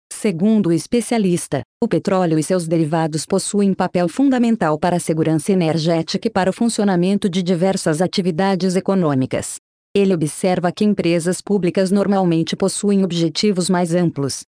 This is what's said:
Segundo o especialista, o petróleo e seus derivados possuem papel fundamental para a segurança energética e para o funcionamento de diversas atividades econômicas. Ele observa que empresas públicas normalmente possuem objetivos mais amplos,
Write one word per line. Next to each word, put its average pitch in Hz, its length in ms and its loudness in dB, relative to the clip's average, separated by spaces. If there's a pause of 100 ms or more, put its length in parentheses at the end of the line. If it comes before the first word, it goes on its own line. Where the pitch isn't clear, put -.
(100)
Segundo 202 600 0
o - 20 2
especialista, 180 880 0 (180)
o 233 80 -2
petróleo 180 520 0
e 156 40 2
seus 180 240 -2
derivados 160 600 0
possuem 196 480 0
papel 175 340 0
fundamental 233 720 2
para 175 180 0
a 170 40 -2
segurança 160 520 0
energética 165 760 0
e - 20 -2
para 185 180 0
o 185 60 0
funcionamento 202 760 0
de 185 140 -2
diversas 175 580 0
atividades 185 760 0
econômicas. 156 800 0 (380)
Ele 196 200 2
observa 175 580 -2
que 214 140 0
empresas 175 560 0
públicas 190 480 0
normalmente 190 640 2
possuem 196 480 0
objetivos 170 640 0
mais 180 260 0
amplos, 156 560 -2